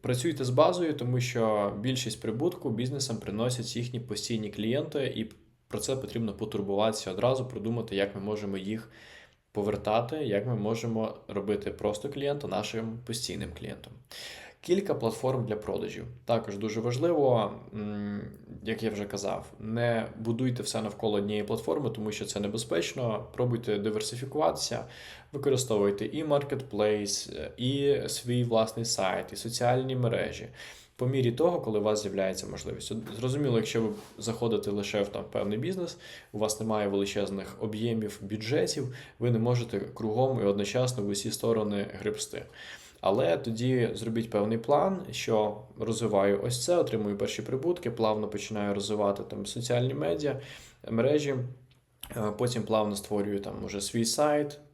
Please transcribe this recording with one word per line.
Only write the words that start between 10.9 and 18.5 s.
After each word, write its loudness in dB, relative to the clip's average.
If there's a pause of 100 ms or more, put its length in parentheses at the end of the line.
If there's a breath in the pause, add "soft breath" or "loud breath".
робити -2
просто -2
клієнта -2
нашим -4
постійним -6 (100)
клієнтом. -12 (680 loud breath)
Кілька 2
платформ 0
для -2
продажів. -4 (200)
Також 0
дуже -2
важливо, 4 (220)
м, -4 (420)